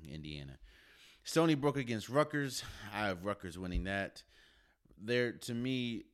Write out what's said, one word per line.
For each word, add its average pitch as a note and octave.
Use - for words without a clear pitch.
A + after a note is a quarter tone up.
Indiana. D2
Stony D#3+
Brook C#3
against A#2
Rutgers. C#3+
I G#2
have F#2
Rutgers F#2
winning F2+
that. G2
They're, A#2+
to -
me, B2